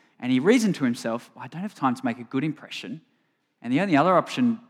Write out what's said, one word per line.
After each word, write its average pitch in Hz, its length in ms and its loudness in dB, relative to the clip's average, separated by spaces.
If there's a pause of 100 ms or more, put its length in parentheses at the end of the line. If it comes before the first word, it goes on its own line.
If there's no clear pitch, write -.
(200)
and 123 100 -4
he 127 80 4
reasoned 208 360 4
to 143 100 -4
himself, 117 500 -4
"Well, 123 100 -14
I 131 40 -14
don't 165 140 -12
have 214 120 -10
time 131 200 0
to - 100 -10
make 120 140 -2
a 120 60 -14
good 135 200 -4
impression, - 560 -8 (600)
and 120 100 -4
the 147 80 2
only 190 160 2
other 170 200 4
option 123 540 0